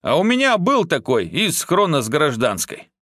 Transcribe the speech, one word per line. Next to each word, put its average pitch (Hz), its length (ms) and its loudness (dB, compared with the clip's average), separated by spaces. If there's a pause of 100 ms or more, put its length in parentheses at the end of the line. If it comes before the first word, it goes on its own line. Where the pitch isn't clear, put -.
А 123 140 0
у 180 60 2
меня 247 340 2
был 214 280 2
такой 123 420 0
из 170 320 -2
схрона 180 420 0
с 110 80 -6
гражданской. 120 800 -2 (140)